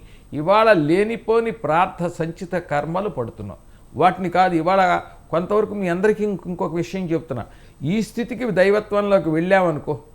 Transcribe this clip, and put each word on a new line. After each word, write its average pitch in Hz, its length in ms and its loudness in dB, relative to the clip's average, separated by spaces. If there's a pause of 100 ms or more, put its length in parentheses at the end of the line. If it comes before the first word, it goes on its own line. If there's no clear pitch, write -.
(340)
ఇవాళ 208 400 4
లేనిపోని 214 760 0
ప్రార్థ 175 560 -2
సంచిత 165 480 -8
కర్మలు 165 540 -4
పడుతున్నాం. 110 480 -8 (380)
వాటిని 180 340 2
కాదు, 180 260 2
ఇవాళ 175 460 2 (300)
కొంతవరకు 202 420 0
మీ 202 140 -4
అందరికీ 202 360 0
ఇంక-, 202 240 -4
ఇంకొక 175 280 -4
విషయం 180 300 -4
చెప్తున్నా. 143 400 -4 (380)
ఈ 196 180 0
స్థితికి 233 500 -6
దైవత్వంలోకి 202 800 2
వెళ్ళామనుకో 165 720 2 (160)